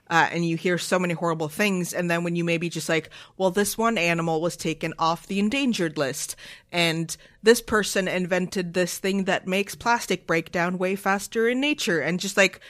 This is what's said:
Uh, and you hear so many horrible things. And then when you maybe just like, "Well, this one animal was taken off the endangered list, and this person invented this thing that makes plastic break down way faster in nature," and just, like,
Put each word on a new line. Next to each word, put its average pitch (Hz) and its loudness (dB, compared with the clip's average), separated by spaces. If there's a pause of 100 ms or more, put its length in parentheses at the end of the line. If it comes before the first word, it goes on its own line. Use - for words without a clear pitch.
Uh, 156 4
and 170 0
you 165 0
hear 180 0
so 185 0
many 175 0
horrible 160 -2
things. 180 0
And 180 0
then 170 0
when 175 -2
you 170 0
maybe 170 0
just 160 -8
like, 160 0 (280)
"Well, 190 2
this 202 0
one 226 2
animal 170 2
was 170 -2
taken 160 -4
off 165 0
the 196 -2
endangered 208 0
list, 143 -4 (360)
and 165 0 (260)
this 233 6
person 202 0
invented 180 -2
this 180 0
thing 196 -2
that 180 -2
makes 196 -2
plastic 226 -2
break 165 0
down 180 0
way 185 0
faster 202 0
in 247 0
nature," 269 0
and 165 -2
just, 190 -4
like, 190 4 (100)